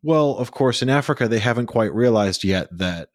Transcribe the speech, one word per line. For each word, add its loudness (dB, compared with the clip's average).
well, 2
of -6
course, 0
in -2
Africa, 0
they 0
haven't 0
quite 0
realized 2
yet 0
that -6